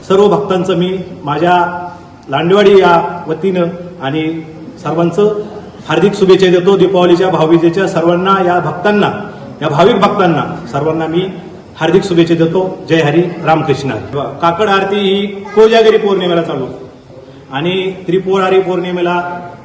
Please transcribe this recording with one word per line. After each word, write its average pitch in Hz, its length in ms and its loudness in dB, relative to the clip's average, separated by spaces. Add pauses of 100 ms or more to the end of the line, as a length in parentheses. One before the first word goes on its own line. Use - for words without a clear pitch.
सर्व 196 200 4
भक्तांचं 185 480 0
मी 185 240 -2 (240)
माझ्या 175 640 0 (420)
लांडेवाडी 190 500 4
या 170 480 2
वतीनं 175 380 -2 (360)
आणि 156 400 -4 (420)
सर्वांचं 175 580 0 (480)
हार्दिक 175 240 2
शुभेच्छा 185 340 4
देतो. 180 300 4
दीपावलीच्या, 180 520 2
भाऊबीजेच्या 165 580 2
सर्वांना, 175 480 0 (100)
या 180 140 2
भक्तांना, 160 520 0 (500)
या 151 80 -4
भाविक 175 260 4
भक्तांना 175 760 0
सर्वांना 160 360 -2
मी 175 180 -2 (540)
हार्दिक 165 240 2
शुभेच्छा 170 320 2
देतो. 170 540 0
जय 160 120 2
हरी, 151 200 2
रामकृष्ण 147 680 -2
हरी. 110 280 -8 (220)
काकड 170 280 0
आरती 196 260 0
ही 202 320 0
कोजागिरी 220 680 4
पौर्णिमेला 180 440 0
चालू 131 240 -6 (840)
आणि 185 420 -4 (140)
त्रिपुरारी 190 520 0
पौर्णिमेला 175 800 -4 (260)